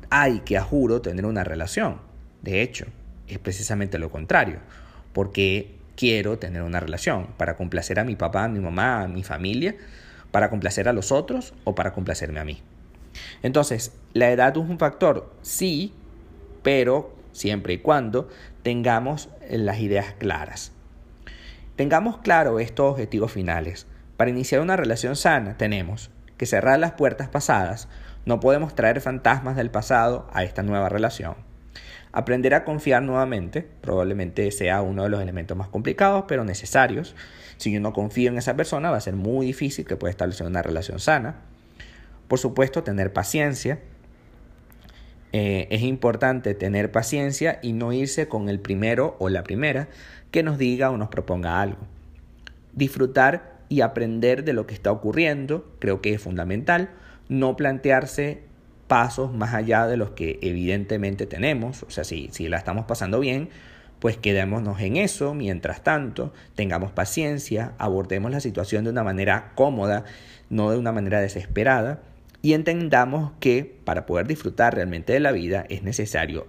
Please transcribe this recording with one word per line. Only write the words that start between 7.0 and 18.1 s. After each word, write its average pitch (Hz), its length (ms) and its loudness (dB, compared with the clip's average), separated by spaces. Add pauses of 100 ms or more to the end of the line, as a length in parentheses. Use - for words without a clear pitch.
para 85 180 -2
complacer 90 440 -4
a 110 40 2
mi 120 120 -4
papá, 95 280 0
a 113 60 -2
mi 107 100 -4
mamá, 98 440 0
a 92 40 -4
mi 92 160 -6
familia, 110 520 -4 (540)
para 104 220 4
complacer 101 360 -2
a 123 60 4
los 104 180 -2
otros 185 420 -2 (100)
o 98 100 -2
para 90 200 -2
complacerme 80 460 -6
a 78 60 -6
mí. 76 160 -10 (800)
Entonces, 131 500 0 (200)
la 120 180 6
edad 127 260 6
es - 0 -
un 165 220 -2
factor, 151 520 2 (120)
sí, 185 500 -2 (720)
pero 135 520 4 (160)
siempre 101 420 -2
y 92 40 -2
cuando 131 500 2 (360)